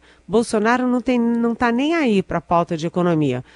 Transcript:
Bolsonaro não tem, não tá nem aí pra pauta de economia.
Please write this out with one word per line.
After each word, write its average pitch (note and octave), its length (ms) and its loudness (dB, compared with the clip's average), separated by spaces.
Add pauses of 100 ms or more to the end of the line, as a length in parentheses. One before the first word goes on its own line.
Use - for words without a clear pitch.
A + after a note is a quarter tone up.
(280)
Bolsonaro A3+ 600 0
não B3 120 0
tem, B3 200 0
não A#3 360 0
tá A#3 160 0
nem C#4+ 240 0
aí A#3+ 260 2
pra E3+ 200 -4
pauta E3+ 340 0
de D#3+ 120 -4
economia. D#3 580 0 (100)